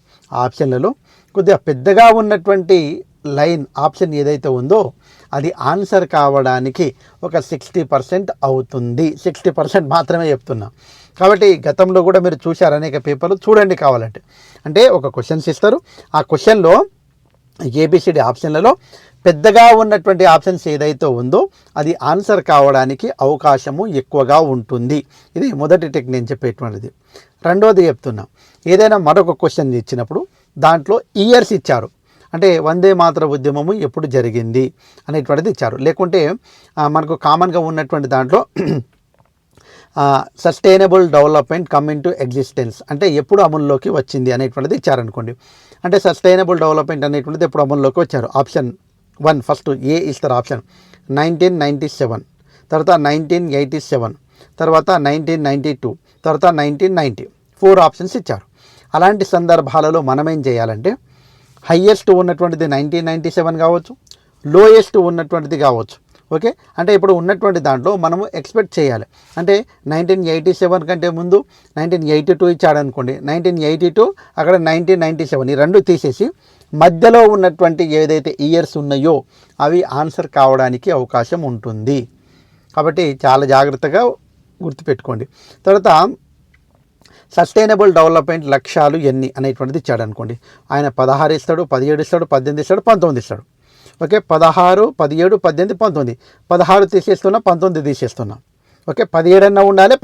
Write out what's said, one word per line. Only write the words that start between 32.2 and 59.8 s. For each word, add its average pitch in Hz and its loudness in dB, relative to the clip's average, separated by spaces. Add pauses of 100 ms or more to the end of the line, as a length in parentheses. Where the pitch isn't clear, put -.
అంటే 170 2
వందే 175 2
మాతర 165 0
ఉద్యమము 143 -2
ఎప్పుడు 160 -6
జరిగింది 120 -2 (360)
అనేటువంటిది 151 -4
ఇచ్చారు. 117 -6
లేకుంటే, 165 -2 (440)
ఆ, 151 0
మనకు 151 -4
కామన్గా 165 0
ఉన్నటువంటి 156 -4
దాంట్లో, 131 0 (100)
<clears throat> 151 -6 (1040)
ఆ, 139 0 (220)
sustainable 190 4
development 151 2
come 151 -2 (100)
into 147 -4 (140)
existence 123 -6 (160)
అంటే 151 -2
ఎప్పుడు 156 0
అమల్లోకి 151 0
వచ్చింది 131 -4
అనేటువంటిది 131 -4
ఇచ్చారనుకోండి. 120 -8 (500)
అంటే 180 0
సస్టైనబుల్ 180 2
డెవలప్‌మెంట్ 156 -2
అనేటువంటిది 147 -4
ఎప్పుడు 151 -2
అమల్లోకి 139 -2
వచ్చారు? 143 -4
ఆప్షన్ 131 -4 (500)
వన్ 151 0
ఫస్ట్ - -6
ఏ 151 -4
ఇస్తారు, 135 -4
ఆప్షన్ 120 -4 (480)
నైన్టీన్ 165 0
నైంటీ 147 -4
సెవెన్, 113 -6 (520)
తర్వాత 156 0
నైన్టీన్ 160 0
ఎయిటీ 143 -4
సెవెన్, 120 -6 (460)
తర్వాత 160 2
నైన్టీన్ 156 -2
నైంటీ 143 -4
టూ, 113 -8 (280)
తర్వాత 156 0
నైన్టీన్ 160 0
నైంటీ, 127 -4 (360)
ఫోర్ 190 6
ఆప్షన్స్ 175 0
ఇచ్చారు. 131 -8 (520)
అలాంటి 190 2
సందర్భాలలో 160 0